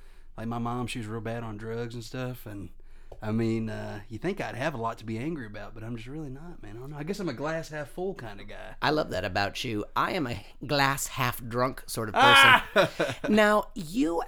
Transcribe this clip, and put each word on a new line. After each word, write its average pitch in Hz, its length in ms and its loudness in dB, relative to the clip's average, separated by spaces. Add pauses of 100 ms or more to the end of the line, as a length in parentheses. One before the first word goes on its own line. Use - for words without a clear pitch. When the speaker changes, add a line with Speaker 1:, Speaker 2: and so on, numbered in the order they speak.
(380)
Speaker 1:
like, 113 100 -8
my 117 100 -2
mom, 120 280 -2
she 127 140 -6
was 107 80 -6
real 113 120 -4
bad 117 220 -4
on 110 160 -8
drugs 113 360 -6
and 120 100 -8
stuff, 127 420 -6
and, 101 240 -10 (520)
I 110 100 -2
mean, 113 360 2
uh, 107 400 -6
you 113 100 -10
think 196 220 -4
I'd 110 140 -6
have 139 180 -2
a 135 60 -8
lot 113 200 -2
to - 60 -14
be 110 140 -2
angry 143 260 -4
about, 104 300 -12
but 107 80 -12
I'm 117 140 -6
just 110 120 -12
really 147 220 -8
not, 160 320 -12
man. 107 140 -12
I 120 40 -12
don't 135 100 -10
know. 151 60 -10
I 147 60 -6
guess 196 160 -4
I'm 185 100 -4
a 135 60 -4
glass 156 340 -4
half 151 220 -8
full 185 240 -4
kinda 101 300 -10
guy. 101 360 -12
Speaker 2:
I 127 100 4
love 151 200 2
that 92 160 -2
about 101 380 0
you. 107 200 -2 (120)
I 147 160 2
am 160 160 0
a 98 140 -6 (220)
glass 139 440 2
half 127 380 0
drunk 123 420 0
sort 113 200 -2
of 95 80 -2
Speaker 1:
Ah! 269 560 10
Speaker 2:
person. 214 480 4
Speaker 1:
<laughs> - 140 -2
Speaker 2:
Now, 214 400 6
you 180 540 0